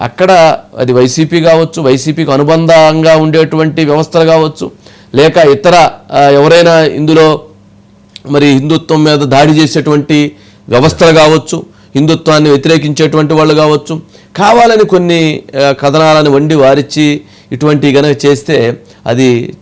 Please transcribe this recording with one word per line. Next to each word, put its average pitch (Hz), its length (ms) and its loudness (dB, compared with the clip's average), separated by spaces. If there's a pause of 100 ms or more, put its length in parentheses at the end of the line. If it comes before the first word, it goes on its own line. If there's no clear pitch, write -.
అక్కడ 180 580 0 (180)
అది 123 160 -2
వైసీపీ 147 480 0
కావచ్చు, 165 400 0
వైసీపీకి 143 500 -2
అనుబంధంగా 160 840 2
ఉండేటువంటి 156 720 -2
వ్యవస్థలు 156 400 -2
కావచ్చు, 160 460 -2 (440)
లేక 151 220 2
ఇతర, 160 520 2 (220)
ఆ, 139 80 -2
ఎవరైనా 160 600 2
ఇందులో 156 600 0 (880)
మరి 143 160 0
హిందుత్వం 151 580 0
మీద 151 140 0
దాడి 143 340 2
చేసేటువంటి 147 800 -2 (380)
వ్యవస్థలు 156 460 2
కావచ్చు, 156 480 0 (320)
హిందుత్వాన్ని 156 540 0
వ్యతిరేకించేటువంటి 151 840 0
వాళ్ళు 156 200 0
కావచ్చు, 151 480 -2 (340)
కావాలని 220 500 2
కొన్ని, 170 580 -2 (220)
ఆ, 139 60 0
కథనాలను 151 600 0
వండి 151 240 0
వారిచ్చి 147 680 0 (300)
ఇటువంటి 139 440 -2
గనక 143 300 0
చేస్తే 131 520 -2 (280)
అది 120 560 -2